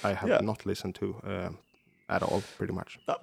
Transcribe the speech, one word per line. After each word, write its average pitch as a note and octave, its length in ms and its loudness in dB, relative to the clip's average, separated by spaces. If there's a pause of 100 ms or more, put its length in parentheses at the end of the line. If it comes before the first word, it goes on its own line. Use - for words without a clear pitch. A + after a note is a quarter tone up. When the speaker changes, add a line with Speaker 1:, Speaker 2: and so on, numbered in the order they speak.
Speaker 1:
I G2+ 100 4
have F#2+ 160 0
Speaker 2:
Yeah. - 120 6
Speaker 1:
not A2 240 0
listened G2 300 -2
to, G2+ 200 -2 (100)
uh, F#2 240 -2 (600)
at F#2+ 140 2
all, G2 200 2 (140)
pretty G2 160 -2
much. - 340 -6
Speaker 2:
Uh, - 160 2